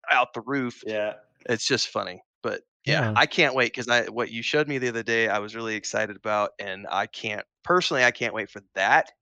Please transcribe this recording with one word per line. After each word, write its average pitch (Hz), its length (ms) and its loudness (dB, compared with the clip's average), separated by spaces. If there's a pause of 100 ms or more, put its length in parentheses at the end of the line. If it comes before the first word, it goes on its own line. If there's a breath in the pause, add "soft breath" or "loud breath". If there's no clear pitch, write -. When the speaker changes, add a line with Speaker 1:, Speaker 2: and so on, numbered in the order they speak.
(120)
Speaker 1:
out 127 220 2
the 120 60 -6
roof. 127 440 -4
Speaker 2:
Yeah. 107 300 -2 (340)
Speaker 1:
It's 117 200 -2
just 127 200 0
funny. 92 320 -6 (220)
But 101 200 -4 (220)
yeah, 101 180 2
Speaker 3:
Yeah. 110 140 0
Speaker 1:
I 147 100 6
can't 143 280 2
wait 120 180 2
'cause 120 160 -6
I, 120 180 4
what 110 260 -4
you 113 100 -6
showed 151 240 0
me 143 120 -4
the 123 100 0
other 113 160 -4
day, 113 240 2
I 101 100 2
was 107 160 -6
really 113 220 -4
excited 104 400 -4
about, 104 420 0
and 98 320 -8
I 101 160 0
can't, 104 400 -8 (160)
personally, 175 420 2
I 123 60 6
can't 120 240 -4
wait 107 160 -6
for 104 100 -16 (140)
that. 110 480 4